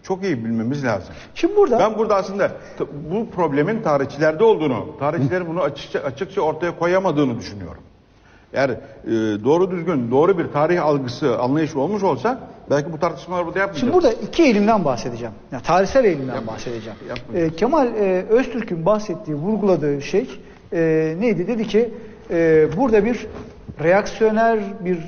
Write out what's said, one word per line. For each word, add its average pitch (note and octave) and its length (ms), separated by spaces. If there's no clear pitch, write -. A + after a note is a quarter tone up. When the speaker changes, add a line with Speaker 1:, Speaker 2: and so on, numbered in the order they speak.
Speaker 1:
çok F#3+ 220
iyi C3 200
bilmemiz A#2 400
lazım. G#2+ 300
Speaker 2:
Şimdi G4 220
burada D#4 220
Speaker 1:
Ben G#3 200
burada G#3 180
aslında F#3+ 320
t-, - 360
bu A3 180
problemin E3 520
tarihçilerde D#3 600
olduğunu, D3+ 420
tarihçilerin D#3+ 500
bunu D#3+ 120
açıkça, - 400
açıkça F#3 400
ortaya D#3 380
koyamadığını E3 600
düşünüyorum. F#2 440
Eğer, C3 180
e, G#2+ 60
doğru F3 260
düzgün, D#3+ 400
doğru E3+ 280
bir C3+ 140
tarih D#3+ 320
algısı, C3+ 540
anlayışı C#3 420
olmuş F#3+ 220
olsa F3+ 380
belki D3+ 220
bu D3+ 60
tartışmaları E3+ 480
burada F3 120
yapmayacağız. G3 220
Speaker 2:
Şimdi E4+ 240
burada A3+ 80
iki - 140
eğilimden G#3 420
bahsedeceğim. A#2+ 500
Yani A#2 100
tarihsel F#3+ 420
eğilimden C3+ 300
Speaker 1:
Yapma. A#2+ 180
Speaker 2:
bahsedeceğim. A2+ 460
Speaker 1:
Yapmayacağız. D#3+ 440
Speaker 2:
E, - 40
Kemal, C4+ 300
e, G3 420
Öztürk'ün A3 580
bahsettiği, F#3+ 500
vurguladığı E3 680
şey, G#3 280
e, D#3+ 480
neydi? F#3 260
Dedi A3+ 200
ki, A#3 280
e, D#3+ 460
burada A3 280
bir A#3 220
reaksiyoner G#3+ 760
bir F3+ 280